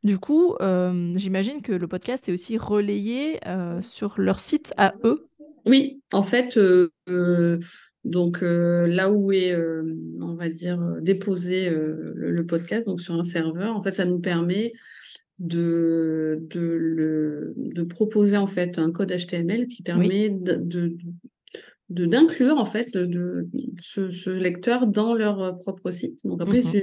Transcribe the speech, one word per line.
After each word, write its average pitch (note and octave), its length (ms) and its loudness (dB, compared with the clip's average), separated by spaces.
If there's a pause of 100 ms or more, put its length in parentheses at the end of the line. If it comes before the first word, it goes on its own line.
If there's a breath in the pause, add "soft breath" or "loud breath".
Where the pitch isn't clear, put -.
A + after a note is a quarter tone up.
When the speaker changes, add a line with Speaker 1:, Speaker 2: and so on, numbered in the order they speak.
Speaker 1:
Du G3+ 140 2
coup, D#4+ 440 4
euh, F3+ 540 2
j'imagine G3 440 -2
que A#3+ 120 -4
le F3 160 -2
podcast - 420 -6
est - 20 0
aussi F#3 240 -4
relayé, G#3 920 -2
euh, F3+ 360 -4
sur - 340 -8
leur F#3+ 220 2
site - 400 -2
à G3 160 4 (100)
eux. B3+ 220 2 (400)
Speaker 2:
Oui, C4+ 340 4 (120)
en G3 100 2
fait, B3 340 0
euh, F3+ 360 6 (180)
euh, F3 480 4 (460 loud breath)
donc, F3 380 0
euh, F3 440 4
là F#3 260 2
où G3 180 4
est, F#3 220 2
euh, E3 300 -2 (400)
on E3+ 100 -6
va E3+ 160 -6
dire, F3 320 -4
euh, E3 220 -4
déposé, F#3 680 0
euh, D#3 460 -4
le, E3+ 160 -4
le E3+ 160 0
podcast, E3+ 400 -4
donc F3+ 160 -4
sur F3 100 -8
un E3+ 100 0
serveur, F3 540 -4
en F#3 60 -4
fait, F#3+ 100 -4
ça F#3+ 140 -2
nous F3+ 140 0
permet F3+ 520 -2 (640 loud breath)
de, E3 1000 0 (120)
de F3 100 -6
le, D#3 960 -2
de - 240 -6
proposer, G#3 560 2
en G3 80 2
fait, F3 320 -2
un D#3+ 120 2
code F3+ 200 -2
H F3 160 -4
T F3 100 -6
M E3+ 140 0
L A#3+ 160 -2
qui - 140 -16
Speaker 1:
Oui. - 40 -18
Speaker 2:
permet F#3 460 2
de, F#3 240 -2
de, F3 420 -4 (920 loud breath)
de, F3 160 0
d'inclure, C#4 500 6
en A#3 80 2
fait, A#3+ 300 -4
de, F3+ 100 0
de F3 420 -4 (320)
ce, F#3+ 300 -6
ce F3+ 220 -8
lecteur F#3 560 0
dans G#3+ 260 2
leur, G#3+ 300 2
euh, F#3 100 -2
propre F3+ 380 -8
site. - 340 -6
Donc F3+ 160 -4
après, G#3 220 4
Speaker 1:
Mhm. E3 100 0 (100)